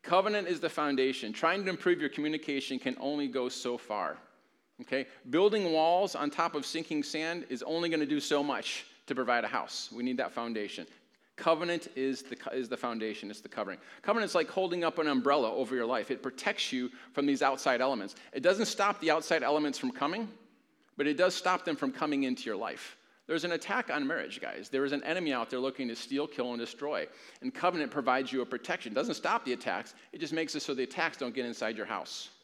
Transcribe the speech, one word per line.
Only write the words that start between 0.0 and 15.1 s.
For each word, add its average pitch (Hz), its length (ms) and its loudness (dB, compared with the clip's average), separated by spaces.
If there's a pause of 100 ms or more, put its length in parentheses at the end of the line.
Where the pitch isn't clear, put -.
Covenant 190 460 4
is 170 120 -2
the 160 80 0
foundation. 135 640 0
Trying 180 320 2
to 190 60 0
improve 175 300 2
your 147 100 0
communication 147 680 -4
can 123 220 -4
only 143 280 -2
go 123 200 -2
so 123 300 -4
far. 87 400 -4 (640)
Okay? 131 260 -4 (240)
Building 196 420 6
walls 170 420 4
on 147 140 0
top 165 260 0
of 143 120 -2
sinking 160 380 -2
sand 165 440 -4
is 127 140 -4
only 170 260 0
gonna 160 160 2
do 147 160 0
so 143 220 2
much 139 420 -2 (220)
to 139 80 -4
provide 120 300 2
a 107 40 -2
house. - 440 -4
We 117 100 -6
need 127 140 0
that 120 160 -2
foundation. 110 540 -6 (500)
Covenant 165 580 0
is 131 280 -2
the - 140 -10
co-, - 140 -10
is 123 180 -4
the 123 80 -4
foundation. 110 540 -4
It's 107 100 -12
the - 80 -18
covering. 98 300 -6 (240)
Covenant's 214 320 2
like 165 160 4
holding 180 340 0
up 160 140 2
an 156 80 2
umbrella 139 440 4